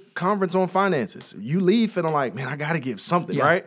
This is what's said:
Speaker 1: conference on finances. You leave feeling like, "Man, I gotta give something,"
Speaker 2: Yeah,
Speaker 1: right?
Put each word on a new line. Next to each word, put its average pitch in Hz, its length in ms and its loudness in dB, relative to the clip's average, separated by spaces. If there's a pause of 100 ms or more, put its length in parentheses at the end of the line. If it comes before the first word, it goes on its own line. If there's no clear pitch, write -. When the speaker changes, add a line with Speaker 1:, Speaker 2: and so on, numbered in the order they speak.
(140)
Speaker 1:
conference 190 400 0
on 185 140 2
finances. 180 720 -2
You 127 220 -2
leave 208 320 4
feeling 160 220 -2
like, 135 220 0
"Man, 131 120 -6
I 135 80 -6
gotta 151 240 -2
give 123 220 -6
something," 170 340 0
Speaker 2:
Yeah, 139 80 2
Speaker 1:
right? 165 240 4